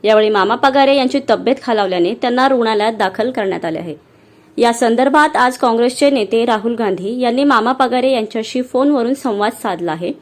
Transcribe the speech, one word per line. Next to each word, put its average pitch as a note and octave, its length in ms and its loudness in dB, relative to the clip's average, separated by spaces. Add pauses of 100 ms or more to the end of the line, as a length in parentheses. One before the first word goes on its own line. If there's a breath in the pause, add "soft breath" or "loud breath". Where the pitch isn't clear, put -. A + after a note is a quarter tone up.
यावेळी G#3+ 240 4
मामा G#3 260 2
पगारे C#4 420 4
यांची C4 240 0 (100)
तब्येत A3 320 0
खालावल्याने G3 520 0
त्यांना B3+ 340 0
रुग्णालयात A3 440 0
दाखल G#3+ 380 -2
करण्यात G3 340 -4
आले D#3+ 140 -6
आहे. E3 360 -14 (440 soft breath)
या A#3 140 4
संदर्भात C4+ 640 2
आज B3 220 0
काँग्रेसचे B3 520 2
नेते A3+ 340 0
राहुल A#3 300 0
गांधी G#3 460 -4
यांनी B3 240 0
मामा B3 280 2
पगारे B3+ 380 0
यांच्याशी A3+ 520 -2
फोनवरून B3+ 520 0
संवाद A3 380 -2
साधला E3+ 400 -6
आहे. F3 300 -6